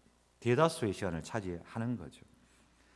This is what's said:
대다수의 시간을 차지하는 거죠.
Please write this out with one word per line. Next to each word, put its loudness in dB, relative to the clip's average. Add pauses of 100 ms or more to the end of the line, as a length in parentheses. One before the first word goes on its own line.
(420)
대다수의 4
시간을 -2
차지하는 -4
거죠. -14 (720)